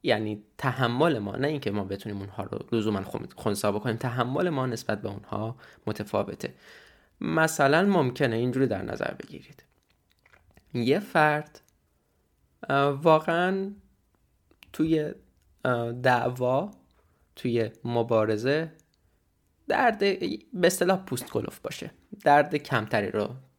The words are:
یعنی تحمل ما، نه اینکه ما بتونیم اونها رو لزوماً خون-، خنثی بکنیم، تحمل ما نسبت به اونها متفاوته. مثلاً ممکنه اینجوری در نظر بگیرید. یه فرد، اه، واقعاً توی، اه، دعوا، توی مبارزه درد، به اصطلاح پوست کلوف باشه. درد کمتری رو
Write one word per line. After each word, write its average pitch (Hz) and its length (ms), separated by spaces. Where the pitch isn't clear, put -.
یعنی 107 400
تحمل 131 640
ما، 101 160
نه 139 120
اینکه 135 240
ما 101 120
بتونیم 98 360
اونها 98 240
رو 101 160
لزوماً 107 300
خون-، - 340
خنثی 104 360
بکنیم، 107 240
تحمل 127 540
ما 131 160
نسبت 113 360
به 101 80
اونها 104 460
متفاوته. - 680
مثلاً 160 640
ممکنه 139 520
اینجوری 127 320
در 95 160
نظر - 300
بگیرید. - 500
یه 131 260
فرد، 151 600
اه، 139 200
واقعاً 170 800
توی، 156 400
اه، 117 260
دعوا، 127 800
توی 117 340
مبارزه 117 880
درد، 220 320
به 190 680
اصطلاح 180 300
پوست 160 280
کلوف - 340
باشه. - 320
درد 147 320
کمتری 113 560
رو 104 180